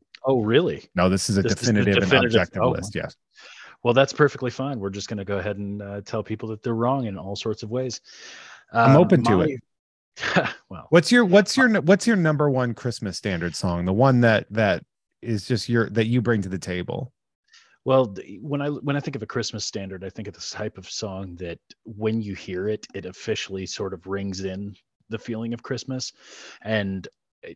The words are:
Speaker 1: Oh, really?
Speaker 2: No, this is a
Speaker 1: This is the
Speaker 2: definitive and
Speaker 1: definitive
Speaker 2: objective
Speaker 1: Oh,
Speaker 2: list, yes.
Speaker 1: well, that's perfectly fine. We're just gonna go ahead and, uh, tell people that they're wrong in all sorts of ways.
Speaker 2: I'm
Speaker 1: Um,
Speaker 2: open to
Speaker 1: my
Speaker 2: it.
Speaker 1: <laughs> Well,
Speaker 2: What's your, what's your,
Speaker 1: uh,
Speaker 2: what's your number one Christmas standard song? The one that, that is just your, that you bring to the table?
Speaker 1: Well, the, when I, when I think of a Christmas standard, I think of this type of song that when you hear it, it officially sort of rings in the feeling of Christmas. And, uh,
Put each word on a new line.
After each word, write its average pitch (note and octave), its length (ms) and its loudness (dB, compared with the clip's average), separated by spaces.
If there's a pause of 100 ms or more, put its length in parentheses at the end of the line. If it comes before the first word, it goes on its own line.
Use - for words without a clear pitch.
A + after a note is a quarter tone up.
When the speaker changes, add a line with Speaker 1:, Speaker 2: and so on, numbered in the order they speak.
(260)
Speaker 1:
Oh, C3 160 2
really? A2 540 0
Speaker 2:
No, F2+ 120 4
this F#2+ 220 0
is G2+ 80 2
a F#2+ 60 4
Speaker 1:
This G#2+ 100 0
is - 60 -2
the A2+ 140 -6
Speaker 2:
definitive G2+ 240 4
and F#2+ 60 4
Speaker 1:
definitive B2 280 4
Speaker 2:
objective G2 320 2
Speaker 1:
Oh, B2+ 80 2
Speaker 2:
list, F2+ 240 -6
yes. D#2+ 200 -8 (680)
Speaker 1:
well, A#2+ 100 4
that's C3+ 200 4
perfectly C#3 360 2
fine. C3 300 -6
We're G2 100 -6
just G2 180 -8
gonna G#2 180 -8
go G2+ 120 -4
ahead G2 200 -4
and, G2+ 260 -8
uh, G2+ 180 -10
tell G#2+ 220 -6
people A2 260 -8
that A2 140 -12
they're A#2+ 100 -2
wrong B2 320 0
in G2+ 140 -6
all G2 160 -10
sorts - 260 -6
of A2 80 -10
ways. B2 320 -6 (720)
Speaker 2:
I'm C3 220 8
Speaker 1:
Um, D#3+ 80 10
Speaker 2:
open D#3+ 220 6
to G#2+ 120 6
Speaker 1:
my F2 80 4
Speaker 2:
it. B2+ 140 -2 (560)
Speaker 1:
<laughs> - 400 -2 (140)
Well, - 200 -14
Speaker 2:
What's E3 220 6
your, A#3+ 140 6
what's F#3+ 300 6
your, B3 220 4
Speaker 1:
uh, D#3 40 2
Speaker 2:
what's F#3 260 4
your A#3 80 4
number D3+ 340 2
one B2+ 240 0
Christmas G#2+ 440 -6
standard F2 380 -4
song? F2 300 -2
The F#2 80 0
one B2 280 6
that, A2+ 300 4
that G#2 320 0 (380)
is A2 260 -4
just A#2+ 220 -2
your, A#2 220 2
that A2+ 160 2
you B2 140 2
bring A2 200 0
to F#2 80 -8
the F#2 80 -6
table? F2+ 560 -6 (720)
Speaker 1:
Well, C3 220 4
the, G2 340 -14
when C#3+ 200 -6
I, D3 80 -4
when C#3+ 260 -4
I C#3+ 40 -2
think C#3 160 -6
of G#2+ 60 -10
a G#2+ 60 -8
Christmas A2+ 380 -6
standard, F#2+ 380 -10
I F#2+ 60 -10
think G#2 180 -12
of F#2+ 60 -12
this - 160 -14
type - 300 -10
of F#2 100 -18
song F#2+ 460 -10
that E2+ 240 -10 (240)
when A2 380 -2
you G2+ 120 -8
hear F#2 360 -6
it, G#2+ 260 -6
it F#2+ 100 -10
officially F#2+ 640 -8
sort G2 260 -8
of F2+ 140 -14
rings G2 360 -6
in F#2+ 320 -8 (340)
the A2 100 -8
feeling A#2 340 -8
of A#2 100 -10
Christmas. C3 480 -8 (520)
And, G2 440 -4 (380)
uh, - 100 -16